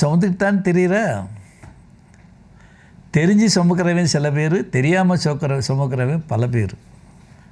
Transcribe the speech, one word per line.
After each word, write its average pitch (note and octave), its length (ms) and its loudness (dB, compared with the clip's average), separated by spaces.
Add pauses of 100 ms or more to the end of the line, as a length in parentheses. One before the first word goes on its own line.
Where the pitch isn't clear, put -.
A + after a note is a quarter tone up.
சுமந்துக்கிட்டு F3 420 0
தான் G3+ 220 2
திரியிற." F3+ 300 2 (2250)
தெரிஞ்சு G#3 380 4
சுமக்கிறவன் F3 600 2
சில D3 160 0
பேர், D#3 260 0 (120)
தெரியாம F3+ 540 2
சுமக்கிற-, C#3 460 -2
சுமக்கிறவன் C3+ 580 -2
பல A2+ 200 -2
பேர். A2 280 -2 (760)